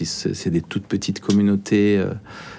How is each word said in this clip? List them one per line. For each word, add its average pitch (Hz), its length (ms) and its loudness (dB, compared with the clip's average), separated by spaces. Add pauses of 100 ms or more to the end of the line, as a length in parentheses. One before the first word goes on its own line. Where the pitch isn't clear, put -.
c'est, - 320 -4
c'est - 140 -4
des 82 120 2
toutes - 240 -6
petites - 360 -4
communautés, 101 760 4
euh, 95 140 0 (480)